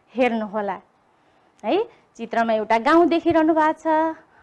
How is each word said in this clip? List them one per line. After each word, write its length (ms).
हेर्नुहोला 640
है, 180
चित्रमा 360
एउटा 240
गाउँ 300
देखिरहनु 460
भएको 200
छ, 420